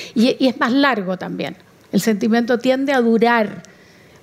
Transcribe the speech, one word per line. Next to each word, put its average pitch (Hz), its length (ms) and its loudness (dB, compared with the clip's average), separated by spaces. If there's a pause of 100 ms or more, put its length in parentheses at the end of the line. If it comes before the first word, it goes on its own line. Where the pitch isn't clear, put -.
(140)
y, 254 240 2
y 262 80 2
es 254 140 0
más 247 120 2
largo 220 440 0
también. 175 400 -8 (340)
El 196 100 2
sentimiento 226 580 0
tiende 262 340 0
a 262 80 2
durar 226 640 0 (600)